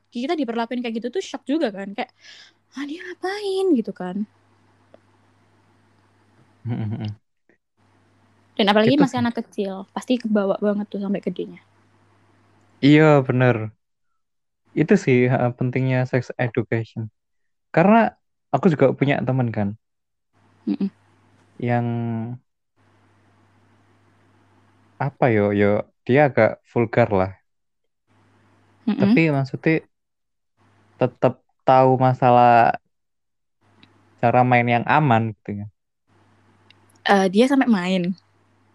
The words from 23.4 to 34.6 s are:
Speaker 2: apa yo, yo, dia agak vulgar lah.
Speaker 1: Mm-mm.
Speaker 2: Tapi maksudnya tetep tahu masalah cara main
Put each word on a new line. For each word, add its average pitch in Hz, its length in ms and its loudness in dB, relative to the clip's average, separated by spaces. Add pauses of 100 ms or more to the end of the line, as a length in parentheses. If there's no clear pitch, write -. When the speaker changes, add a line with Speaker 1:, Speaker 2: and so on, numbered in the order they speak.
Speaker 2:
apa 143 200 -2 (100)
yo, 107 60 2 (180)
yo, 104 60 4 (400)
dia 123 220 2
agak 117 220 2 (220)
vulgar 117 360 0 (120)
lah. 95 120 -2 (1600)
Speaker 1:
Mm-mm. 208 120 -2
Speaker 2:
Tapi 202 220 4 (120)
maksudnya 139 480 -2 (1160)
tetep 127 340 -2 (340)
tahu 131 320 6
masalah 123 760 4 (1500)
cara 123 280 2
main 120 260 2